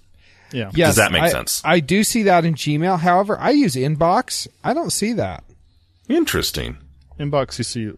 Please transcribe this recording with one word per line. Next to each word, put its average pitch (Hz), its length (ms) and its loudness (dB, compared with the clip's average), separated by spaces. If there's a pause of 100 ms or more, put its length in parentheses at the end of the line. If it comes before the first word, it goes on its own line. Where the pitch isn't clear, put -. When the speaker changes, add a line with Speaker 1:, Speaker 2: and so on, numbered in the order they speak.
(520)
Speaker 1:
Yeah. 110 220 -6
Speaker 2:
Yes, 160 160 4
Speaker 3:
Does 123 60 2
that 107 160 4
make 85 100 2
Speaker 2:
I, 170 80 4
Speaker 3:
sense? - 340 -4
Speaker 2:
I 170 160 4
do 175 240 2
see 226 200 0
that 180 200 4
in 165 100 0
Gmail. 160 460 -2
However, 180 400 2
I 180 100 0
use 262 240 4
Inbox. 156 720 0 (160)
I 208 120 -2
don't 330 180 -4
see 226 220 -2
that. 98 300 -6 (640)
Speaker 3:
Interesting. 76 680 -2 (420)
Speaker 1:
Inbox 143 400 -4
you 120 60 -4
see 110 320 -8